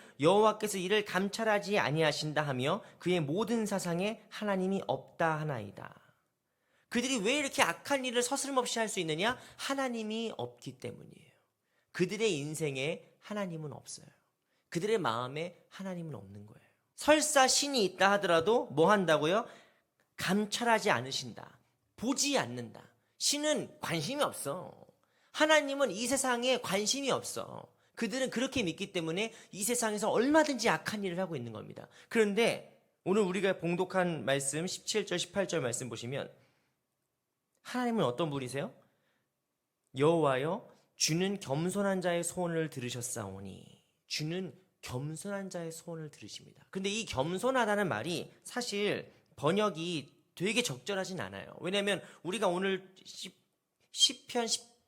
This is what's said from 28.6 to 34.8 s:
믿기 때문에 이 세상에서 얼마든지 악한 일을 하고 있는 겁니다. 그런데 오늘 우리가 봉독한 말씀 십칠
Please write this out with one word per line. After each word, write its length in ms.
믿기 300
때문에 420
이 120
세상에서 480
얼마든지 580
악한 340
일을 160
하고 160
있는 160
겁니다. 360
그런데 720
오늘 200
우리가 340
봉독한 680
말씀 420
십칠 400